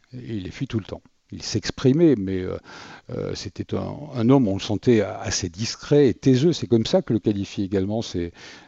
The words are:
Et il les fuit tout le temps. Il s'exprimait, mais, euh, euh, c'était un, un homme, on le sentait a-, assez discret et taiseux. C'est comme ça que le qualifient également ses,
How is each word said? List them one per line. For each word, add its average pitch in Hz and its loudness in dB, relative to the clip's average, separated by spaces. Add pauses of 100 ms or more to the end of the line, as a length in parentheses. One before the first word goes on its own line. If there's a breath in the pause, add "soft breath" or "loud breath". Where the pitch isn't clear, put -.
(140)
Et 123 -10
il 95 -8
les 85 -10
fuit - -8
tout 110 -4
le 95 -6
temps. - -12 (300)
Il 95 -14
s'exprimait, 139 2
mais, 95 -2
euh, 92 -6 (540 loud breath)
euh, 95 -6
c'était - -10
un, 98 -6 (160)
un 117 2
homme, 135 6
on 95 0
le 98 -6
sentait 110 2
a-, 98 -4
assez 98 -4
discret 117 2
et 101 2
taiseux. 135 4
C'est - -6
comme 113 4
ça 185 2
que - -2
le 107 2
qualifient 101 -2
également 98 -2
ses, 85 -6 (360 loud breath)